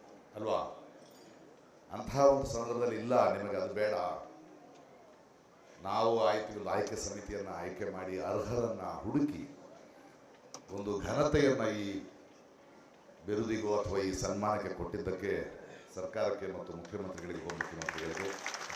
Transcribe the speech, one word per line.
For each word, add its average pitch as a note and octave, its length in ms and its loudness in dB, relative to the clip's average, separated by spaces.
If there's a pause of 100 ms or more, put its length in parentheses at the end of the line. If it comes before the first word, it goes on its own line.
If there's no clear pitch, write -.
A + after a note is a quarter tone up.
(360)
ಅಲ್ವಾ? G#2+ 240 2 (1300)
ಅಂತಹ B2 340 4
ಒಂದು C#3 220 8
ಸಂದರ್ಭದಲ್ಲಿ A#2+ 480 0
ಇಲ್ಲ, A2 420 6
ನಿಮಗೆ G2+ 200 -2
ಅದು F#2 160 -2
ಬೇಡ, G#2+ 200 2 (1900)
ನಾವು A2 440 4
ಆಯ್ತು G#2+ 320 2
ಒಂದು F#2+ 100 -4
ಆಯ್ಕೆ G#2 260 0
ಸಮಿತಿಯನ್ನ G2 600 -6
ಆಯ್ಕೆ F#2 300 -6
ಮಾಡಿ F#2 340 -4
ಅರ್ಹರನ್ನ G#2 640 0
ಹುಡುಕಿ G#2+ 760 -2 (1120)
ಒಂದು G2+ 280 -2
ಘನತೆಯನ್ನ B2+ 680 4
ಈ G2+ 320 -2 (1300)
ಬಿರುದಿಗೂ G#2+ 540 2
ಅಥವಾ G2 180 0
ಈ F#2+ 160 2
ಸನ್ಮಾನಕ್ಕೆ G2 560 0
ಕೊಟ್ಟಿದ್ದಕ್ಕೆ F#2 920 -2 (340)
ಸರ್ಕಾರಕ್ಕೆ G2 640 -2
ಮತ್ತು F2 140 -8
ಮುಖ್ಯಮಂತ್ರಿಗಳಿಗೂ, F2 720 -8
ಉಪಮುಖ್ಯಮಂತ್ರಿಗಳಿಗೂ E2 840 -4 (460)